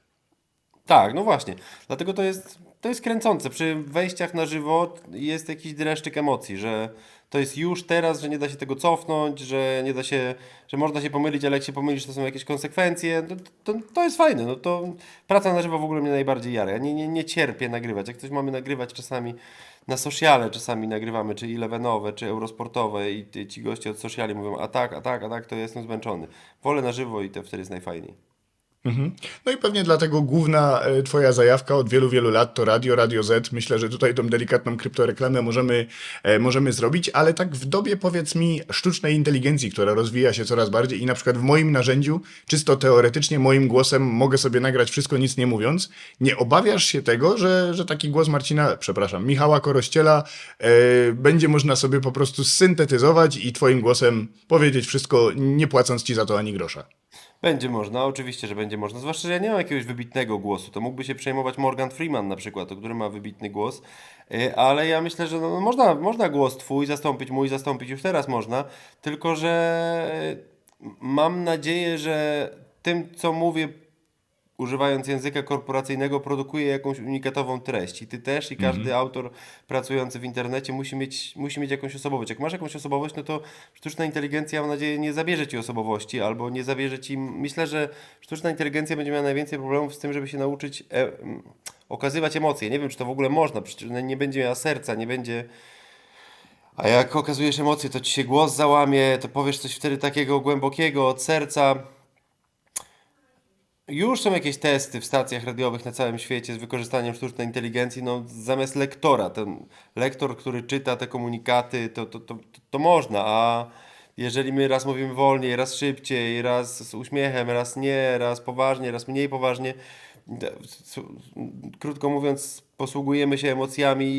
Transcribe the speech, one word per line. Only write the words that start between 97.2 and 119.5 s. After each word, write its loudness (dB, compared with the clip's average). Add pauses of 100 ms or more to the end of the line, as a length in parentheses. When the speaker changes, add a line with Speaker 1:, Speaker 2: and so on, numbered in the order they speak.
Speaker 1:
emocje, 0
to -6
ci -4
się 0
głos 2
załamie, 4
to -10
powiesz -2
coś -8
wtedy -4
takiego 0
głębokiego, 0
od -2
serca. 2 (2000)
Już -2
są 2
jakieś -2
testy 0
w -12
stacjach -2
radiowych -4
na -8
całym -4
świecie -6
z -10
wykorzystaniem -4
sztucznej -8
inteligencji, -4
no, -4
zamiast -4
lektora. 2
Ten -8 (300)
lektor, -2
który -8
czyta -2
te -8
komunikaty, -2
to, -8
to, -16
to, -16
to, -20 (100)
to -4
można, 4
a 2 (500)
jeżeli -4
my 2
raz 0
mówimy -4
wolniej, 2
raz -2
szybciej, -4
raz -2
z -16
uśmiechem, -2
raz -2
nie, 0
raz -2
poważnie, -2
raz -10
mniej -2
poważnie, -2 (640)